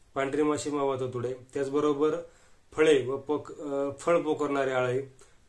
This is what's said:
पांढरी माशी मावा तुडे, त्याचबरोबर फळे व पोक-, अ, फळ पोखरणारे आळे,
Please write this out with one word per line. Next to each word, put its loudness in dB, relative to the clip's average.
पांढरी 0
माशी 0
मावा 0
तुडे, -4
त्याचबरोबर 0
फळे 4
व -2
पोक-, -6
अ, -2
फळ 2
पोखरणारे 0
आळे, 0